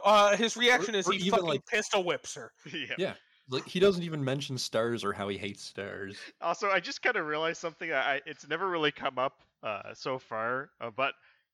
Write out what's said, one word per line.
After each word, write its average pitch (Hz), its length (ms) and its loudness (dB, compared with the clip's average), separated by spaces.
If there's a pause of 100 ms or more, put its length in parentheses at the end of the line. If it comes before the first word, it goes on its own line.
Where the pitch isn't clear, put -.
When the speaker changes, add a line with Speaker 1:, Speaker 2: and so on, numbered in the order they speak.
Speaker 1:
uh, 208 320 8
his 220 200 0
reaction 233 380 4
Speaker 2:
Or, 196 40 2
Speaker 1:
is 175 100 0
Speaker 2:
or 196 40 4
Speaker 1:
he 190 60 0
Speaker 2:
even, 190 140 0
Speaker 1:
fucking 190 160 4
Speaker 2:
like, 143 180 -2
Speaker 1:
pistol 214 380 0
whips 156 320 -4
her. 117 220 -14
Speaker 3:
<laughs> 143 140 -16
Yeah. 139 240 -8
Speaker 2:
Yeah. 160 180 -2 (340)
Like, 131 180 -4
he - 140 -6
doesn't 185 220 6
even 156 220 -4
mention 135 340 -2
Stars 117 460 0
or 101 80 0
how 98 160 -4
he 101 100 -2
hates 98 240 -8
Stars. 98 540 -10 (240)
Speaker 3:
Also, 170 300 -2
I 185 100 2
just 269 220 -8
kinda 214 200 0
realized 156 380 -2
something. 165 320 -6
I, 135 240 2
I, 143 100 -6
it's 143 220 -14
never 170 220 -2
really 156 220 2
come 131 260 -4
up, 131 240 -2 (200)
uh, 107 320 -6
so 131 240 -6
far, 123 520 -4 (100)
uh, 117 100 -8
but 127 240 -2 (400)